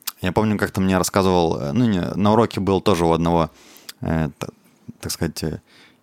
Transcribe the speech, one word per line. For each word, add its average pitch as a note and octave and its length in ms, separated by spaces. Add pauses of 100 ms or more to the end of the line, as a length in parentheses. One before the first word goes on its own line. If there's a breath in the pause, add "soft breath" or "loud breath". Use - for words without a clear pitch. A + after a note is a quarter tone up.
(220)
я F2+ 100
помню, G#2+ 260
как-то F#2+ 240
мне F#2+ 160
рассказывал, F2+ 640
э, C#2+ 120
ну, A#2+ 140
не, G2 160
на G2+ 320
уроке A2 260
был F#2+ 220
тоже E2+ 240
у E2 60
одного, E2 380 (520 loud breath)
э, D#2+ 360
т-, - 100 (520)
так - 120
сказать, - 320
э, D#2+ 160 (440 soft breath)